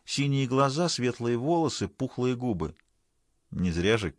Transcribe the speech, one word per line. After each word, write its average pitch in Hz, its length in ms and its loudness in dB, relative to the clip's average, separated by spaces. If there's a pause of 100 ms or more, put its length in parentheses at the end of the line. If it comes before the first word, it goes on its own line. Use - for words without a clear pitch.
синие 139 420 0
глаза, 139 400 2
светлые 120 500 0
волосы, 147 520 0
пухлые 127 460 -2
губы. 95 380 -4 (760)
Не 90 200 0
зря 95 260 2
же 95 140 -4
к - 80 -20